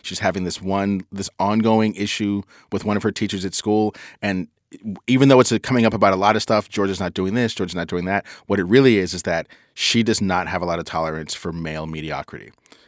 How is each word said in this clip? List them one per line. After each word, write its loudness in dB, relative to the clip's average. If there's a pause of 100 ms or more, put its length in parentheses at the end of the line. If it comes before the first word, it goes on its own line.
She's -10
having 0
this -6
one, -2
this -8 (120)
ongoing 2
issue -4 (280)
with -4
one 0
of -2
her 0
teachers -4
at -6
school. 0 (300)
And -2 (600)
even 6
though 10
it's, 4
uh, 2
coming 2
up 2
about 4
a 2
lot 4
of -2
stuff, 0
Georgia's -2
not -4
doing -2
this, 0
Georgia's -6
not -6
doing -4
that, -2 (220)
what 0
it 0
really 6
is -2
is -8
that -4 (260)
she 2
does 0
not 0
have -4
a -2
lot -2
of -8
tolerance -4
for -8
male -8
mediocrity. -10 (360)